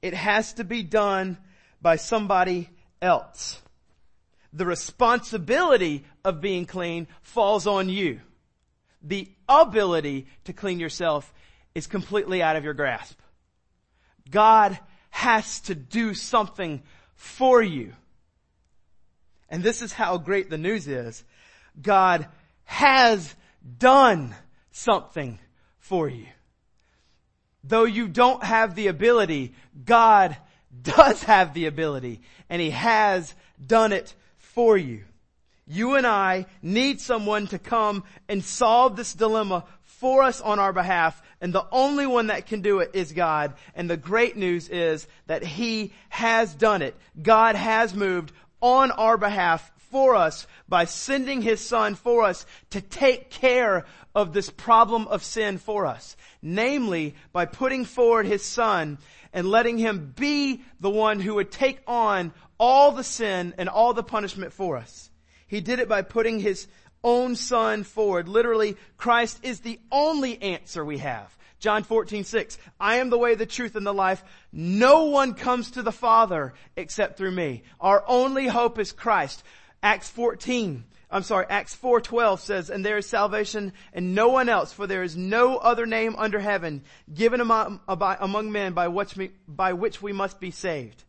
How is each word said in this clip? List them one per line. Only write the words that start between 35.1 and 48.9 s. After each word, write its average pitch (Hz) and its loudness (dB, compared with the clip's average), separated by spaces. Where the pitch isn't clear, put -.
You 226 -2
and 262 2
I 190 0
need 254 -2
someone 208 -4
to 185 -10
come 208 -2
and 202 -6
solve 240 2
this 226 -12
dilemma 214 -2
for 262 2
us 254 0
on 208 -2
our 196 0
behalf, 175 0
and 180 -6
the 185 -2
only 277 2
one 240 2
that 202 -6
can 214 -6
do 196 2
it 170 -2
is 175 -4
God. 151 -2
And 175 -6
the 170 -2
great 220 0
news 175 -4
is 165 -2
that 160 -4
He 214 -6
has 226 0
done 208 2
it. - -8
God 220 6
has 220 0
moved 185 -4
on 254 4